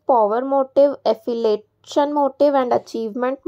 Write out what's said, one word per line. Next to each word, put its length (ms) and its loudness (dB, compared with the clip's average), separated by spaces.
पावर 360 2
मोटिव, 520 2
एफिलिएशन 1080 -2
मोटिव 420 2
and 180 0
achievement 640 -4